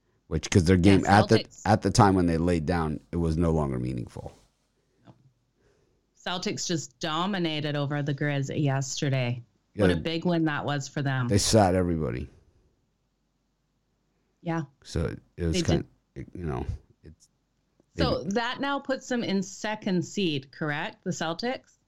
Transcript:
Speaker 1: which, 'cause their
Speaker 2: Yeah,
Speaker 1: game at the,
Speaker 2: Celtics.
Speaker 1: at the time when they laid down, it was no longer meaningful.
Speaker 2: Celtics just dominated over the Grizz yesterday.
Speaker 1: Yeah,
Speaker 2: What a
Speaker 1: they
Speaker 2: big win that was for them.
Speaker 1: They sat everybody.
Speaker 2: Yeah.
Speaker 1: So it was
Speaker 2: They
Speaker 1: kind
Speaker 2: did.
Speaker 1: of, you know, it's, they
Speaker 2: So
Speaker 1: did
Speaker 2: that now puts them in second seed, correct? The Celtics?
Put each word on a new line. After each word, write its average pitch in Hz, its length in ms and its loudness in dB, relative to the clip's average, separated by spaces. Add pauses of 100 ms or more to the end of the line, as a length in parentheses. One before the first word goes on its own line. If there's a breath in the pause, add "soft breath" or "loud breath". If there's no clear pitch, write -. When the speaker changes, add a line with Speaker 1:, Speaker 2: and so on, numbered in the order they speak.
(280)
Speaker 1:
which, 80 220 -4
'cause 95 160 6
their 92 120 6
Speaker 2:
Yeah, 85 40 4 (160)
Speaker 1:
game - 100 0
at 101 220 6
the, 110 100 6
Speaker 2:
Celtics. - 260 -12
Speaker 1:
at 92 180 2
the 98 80 0
time 98 240 6
when 90 120 2
they 82 120 2
laid 85 280 0
down, 80 320 -2 (120)
it 85 60 -4
was 80 200 0
no 82 140 2
longer 69 280 0
meaningful. 62 520 -8 (1900)
Speaker 2:
Celtics 185 420 -4
just 160 320 -6
dominated 160 760 -2
over 143 280 -2
the 147 100 -2
Grizz 143 360 -2 (120)
yesterday. 131 840 -2 (320)
Speaker 1:
Yeah, 104 80 2
Speaker 2:
What 92 80 6
a 87 40 2
Speaker 1:
they 80 60 -2
Speaker 2:
big 165 240 -2
win 170 200 2
that 139 200 -2
was 143 220 -4
for 147 160 -6
them. 131 240 -2
Speaker 1:
They 104 100 4
sat 98 380 4
everybody. 78 520 -2 (2250)
Speaker 2:
Yeah. 165 220 -4 (200)
Speaker 1:
So - 320 -4 (200)
it 90 100 -6
was 82 80 0
Speaker 2:
They 90 80 2
Speaker 1:
kind 85 240 0 (300)
Speaker 2:
did. 64 120 -10
Speaker 1:
of, - 120 -18
you 87 80 -8
know, 64 180 -4 (380)
it's, - 240 -20 (680)
they - 80 0
Speaker 2:
So - 200 0
Speaker 1:
did 190 100 -6
Speaker 2:
that 240 260 -4
now 277 200 -2
puts 269 280 -6
them 240 160 -2
in 190 200 0
second 214 600 -4
seed, 160 480 -4
correct? 156 520 -6
The 180 80 -4
Celtics? 170 640 -6 (100)